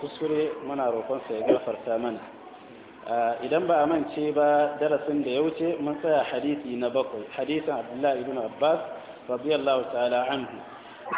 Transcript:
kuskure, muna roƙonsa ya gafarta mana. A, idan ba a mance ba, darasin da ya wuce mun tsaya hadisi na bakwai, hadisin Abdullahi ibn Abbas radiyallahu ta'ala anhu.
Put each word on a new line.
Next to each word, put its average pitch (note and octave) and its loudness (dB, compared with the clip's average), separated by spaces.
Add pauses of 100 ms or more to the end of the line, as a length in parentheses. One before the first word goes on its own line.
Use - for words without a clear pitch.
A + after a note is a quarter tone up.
kuskure, D3+ -2 (120)
muna C3+ 0
roƙonsa A#2 -2
ya A2 -2
gafarta A2+ 2
mana. A#2 -2 (880)
A, A#2 2
idan D#3+ 2
ba E3 6
a D3 6
mance D3+ 0
ba, D3 4
darasin D3 2
da B2+ 0
ya C3+ 2
wuce D#3+ 0
mun D3 -2
tsaya D3+ 4
hadisi C3 -2
na B2 0
bakwai, A#2+ -2
hadisin D3+ -2
Abdullahi B2+ 0
ibn C3 -4
Abbas D3 2 (480)
radiyallahu C3+ 2
ta'ala B2 2
anhu. A#2 -4 (600)